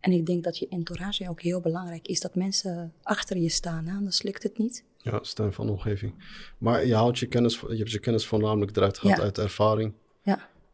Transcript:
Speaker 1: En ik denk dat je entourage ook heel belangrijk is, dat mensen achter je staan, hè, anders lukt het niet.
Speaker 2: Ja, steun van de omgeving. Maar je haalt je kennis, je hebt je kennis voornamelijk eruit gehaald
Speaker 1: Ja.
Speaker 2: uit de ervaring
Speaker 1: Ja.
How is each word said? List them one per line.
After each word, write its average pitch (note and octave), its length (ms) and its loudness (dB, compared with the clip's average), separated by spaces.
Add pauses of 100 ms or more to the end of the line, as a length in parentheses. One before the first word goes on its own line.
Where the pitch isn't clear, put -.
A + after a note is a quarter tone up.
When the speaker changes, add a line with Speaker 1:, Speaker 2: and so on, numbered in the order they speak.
Speaker 1:
En F#3 120 2
ik E3+ 140 4
denk F3 180 0
dat E3+ 140 -2
je - 100 -4
entourage F3+ 600 -6
ook E3+ 140 -8
heel F3 180 0
belangrijk E3+ 480 -4
is, E3+ 120 0
dat - 140 -6
mensen F3+ 580 -2 (100)
achter - 340 -2
je E3 120 2
staan, E3 380 -2
hè, F3+ 100 -4
anders G3+ 260 -2
lukt G3 200 -6
het - 160 -4
niet. A3+ 260 -2 (120)
Speaker 2:
Ja, - 260 -4
steun G#2 300 -2
van A2 140 -4
de G#2+ 60 0
omgeving. G#2 420 -4 (440)
Maar - 280 2
je A#3 80 4
haalt B2 240 4
je - 80 -2
kennis, A#2+ 420 2
je A#2 80 -4
hebt A2 140 -4
je G#2+ 80 -4
kennis A2+ 280 0
voornamelijk G#2+ 500 2
eruit G2 220 4
gehaald G2+ 200 6
Speaker 1:
Ja. G#2 60 2
Speaker 2:
uit G2+ 100 0
de A2+ 80 -2
ervaring A2 500 2 (300)
Speaker 1:
Ja. - 260 -2 (260)